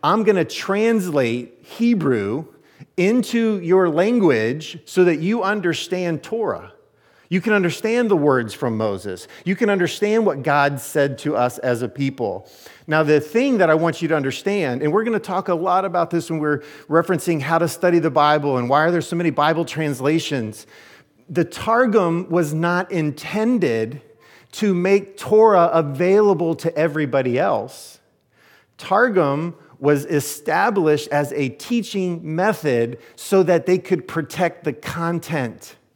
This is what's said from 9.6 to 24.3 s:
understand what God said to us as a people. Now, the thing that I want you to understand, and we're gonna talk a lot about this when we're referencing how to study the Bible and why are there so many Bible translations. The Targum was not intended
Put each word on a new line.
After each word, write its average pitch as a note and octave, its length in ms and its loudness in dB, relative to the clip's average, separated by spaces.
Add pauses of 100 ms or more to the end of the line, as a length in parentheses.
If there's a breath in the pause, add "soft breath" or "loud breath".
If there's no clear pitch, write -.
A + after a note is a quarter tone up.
understand G3+ 560 0
what C#3+ 200 -2
God C#3+ 360 2
said C#3 400 -2
to - 160 -4
us B2 220 0
as B2 240 -2
a B2 80 -6
people. B2 580 -6 (380 loud breath)
Now, D#3 160 2
the D3+ 180 4
thing A#3+ 380 0
that E3+ 140 4
I - 20 6
want D#3+ 300 0
you D#3+ 60 -2
to D#3 60 2
understand, C#3+ 680 -2
and D3+ 100 0
we're A3 100 2
gonna A3+ 140 -2
talk F#3+ 300 -4
a F3+ 80 0
lot F#3 280 0
about F3 280 -2
this E3+ 180 -4
when E3 100 -4
we're D3 200 0 (280 loud breath)
referencing E3 540 0
how D#3+ 160 0
to E3 100 2
study F3 300 2
the D#3 140 2
Bible D3 460 2
and A#2+ 120 -2
why C#3+ 140 4
are E3+ 80 2
there E3+ 100 0
so - 140 -6
many E3+ 160 0
Bible D#3 340 2
translations. C#3+ 1000 -4 (600 loud breath)
The E3+ 160 -2
Targum G#3 840 0
was E3 240 0
not F3 380 -2
intended D3+ 1120 -2 (480 soft breath)